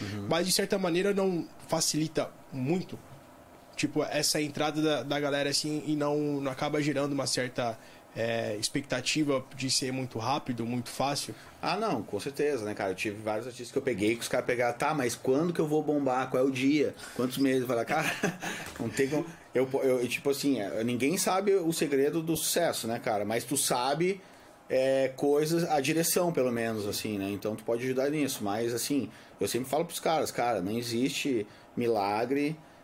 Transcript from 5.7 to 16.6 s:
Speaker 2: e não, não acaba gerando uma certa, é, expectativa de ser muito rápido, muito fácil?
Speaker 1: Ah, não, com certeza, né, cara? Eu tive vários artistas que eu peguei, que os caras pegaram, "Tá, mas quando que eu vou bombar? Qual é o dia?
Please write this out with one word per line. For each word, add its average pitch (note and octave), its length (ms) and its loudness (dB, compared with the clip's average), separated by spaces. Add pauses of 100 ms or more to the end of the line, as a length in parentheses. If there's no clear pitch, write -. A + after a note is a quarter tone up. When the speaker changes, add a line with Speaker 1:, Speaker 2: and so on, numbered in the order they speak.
Speaker 2:
e D3+ 120 0
não, D3 200 2 (240)
não C#3 120 -2
acaba D3+ 280 -2
gerando C#3+ 320 0
uma C3+ 140 -2
certa, B2 500 -2 (420)
é, A2+ 400 -2
expectativa C3+ 840 0 (100)
de C3 160 -4
ser C3 220 0
muito C3 260 -4
rápido, B2+ 460 -2
muito A#2+ 240 -4
fácil? - 460 -2 (260)
Speaker 1:
Ah, E3+ 160 -2
não, F#3+ 260 0
com - 160 -6
certeza, C#3+ 460 -2
né, G#2 80 -4
cara? G2 200 -2
Eu - 20 -2
tive G#2+ 260 -4
vários A2 260 -2
artistas A#2+ 240 -12
que - 60 -4
eu C3+ 60 0
peguei, A2 320 2
que A#2 80 -6
os - 60 -8
caras B2+ 180 0
pegaram, A#2+ 320 0
"Tá, D3+ 160 0
mas B2 200 0
quando D3+ 380 2
que - 80 -2
eu D#3+ 60 2
vou D3+ 160 2
bombar? C3 480 0
Qual B2+ 120 2
é C#3 40 4
o C#3 40 4
dia? C3 440 2 (200)